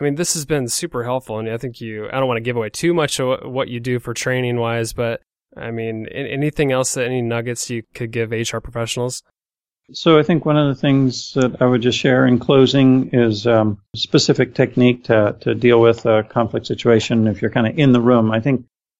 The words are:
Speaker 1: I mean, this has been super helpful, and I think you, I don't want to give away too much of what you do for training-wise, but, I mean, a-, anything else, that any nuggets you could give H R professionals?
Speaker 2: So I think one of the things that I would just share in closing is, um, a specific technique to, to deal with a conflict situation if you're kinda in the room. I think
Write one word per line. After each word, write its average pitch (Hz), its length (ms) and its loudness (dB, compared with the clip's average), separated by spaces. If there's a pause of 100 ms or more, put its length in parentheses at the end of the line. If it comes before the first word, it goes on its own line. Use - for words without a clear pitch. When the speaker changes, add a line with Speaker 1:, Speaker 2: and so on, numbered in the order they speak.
Speaker 1:
I 147 40 -4
mean, 143 100 0
this 170 180 -4
has 147 140 -6
been 143 220 -2
super 127 360 -6
helpful, 123 340 -6
and 110 120 -6
I 117 80 -6
think 123 240 -12
you, 107 260 -10
I - 40 -10
don't 131 140 -2
want 120 120 -2
to 113 40 -6
give 120 140 -4
away 110 140 -4
too 170 240 -2
much 151 260 -2
of 127 320 -4
what 131 160 -4
you 120 120 -8
do 123 180 -4
for 120 160 -8
training-wise, 120 800 -2
but, 117 260 -4 (340)
I 117 160 -12
mean, 113 400 -8
a-, 135 220 -10
anything 143 400 -2
else, 127 220 -2
that 131 100 -2
any 127 160 -2
nuggets 117 480 -4
you 117 140 -6 (100)
could 120 180 -10
give 113 220 -4
H 120 220 -4
R 113 80 -6
professionals? 120 600 -6 (720)
Speaker 2:
So 160 260 4
I 151 40 4
think 156 240 0
one 151 100 2
of 147 120 2
the 131 120 -4
things 135 540 0
that 127 260 0
I 127 60 6
would 123 160 2
just 123 160 0
share 131 280 2
in 123 120 4
closing 131 760 4
is, 117 340 2
um, 107 320 2 (160)
a - 40 -10
specific 139 560 0
technique 123 500 2
to, 107 360 2
to 117 140 -2
deal 117 260 4
with 117 260 4
a 110 160 4
conflict 113 440 -4
situation 113 600 2
if 101 160 -2
you're 107 80 -2
kinda 113 220 0
in 139 200 4
the 120 80 4
room. 117 300 4
I 113 100 0
think 123 240 -2 (360)